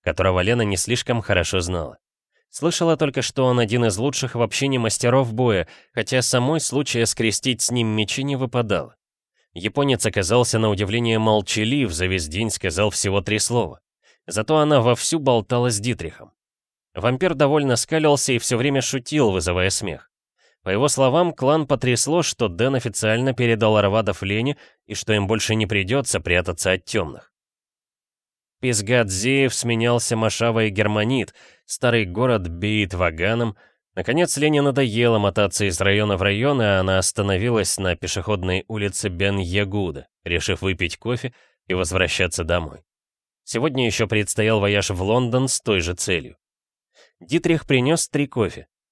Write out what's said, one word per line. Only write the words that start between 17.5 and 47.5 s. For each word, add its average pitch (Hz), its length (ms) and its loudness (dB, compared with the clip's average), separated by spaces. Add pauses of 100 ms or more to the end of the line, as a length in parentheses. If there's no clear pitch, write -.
скалился 147 580 2
и 117 60 2
всё - 180 -2
время 135 240 0
шутил, 135 500 0
вызывая 90 380 0
смех. 90 400 -6 (580)
По - 20 -2
его 113 200 2
словам, 143 440 2
клан 147 320 0
потрясло, 131 580 0
что - 260 -2
Дэн 117 260 0
официально 120 580 0
передал 113 440 2
Арвадов 101 440 2
Лене 110 360 -2 (280)
и 107 100 -10
что - 180 -2
им 104 120 2
больше 110 300 0
не 110 100 2
придётся 101 540 0
прятаться 90 540 0
от 95 100 -2
тёмных. 82 480 -6 (1300)
Пизгадзеев 120 920 0
сменялся 117 640 0
Машава 113 480 0
и 107 40 0
Германит, 107 640 0 (320)
старый 117 400 0
город 98 420 0
беит 98 460 -2
ваганом. 92 640 -2 (400)
Наконец 147 420 -2
Лене 147 240 2
надоело 120 580 2
мотаться 101 460 0
из 92 140 -2
района 101 380 2
в 87 40 0
район, 117 400 0
и 110 40 2
она 95 320 2
остановилась 101 800 0
на 92 180 0
пешеходной 92 720 -4
улице 104 420 -4
Бен-Ягуда, 95 960 -2 (160)
решив 85 380 -2
выпить 92 360 -2
кофе 120 360 -6 (340)
и 92 60 -2
возвращаться 90 720 0
домой. 82 400 -4 (600)
Сегодня 123 420 -2
ещё 113 200 0
предстоял 107 540 0
вояж 101 300 2
в 92 120 -4
Лондон 123 460 0
с - 140 -4
той 104 200 0
же 85 120 -2
целью. 85 440 -4 (800)
Дитрих 165 460 -2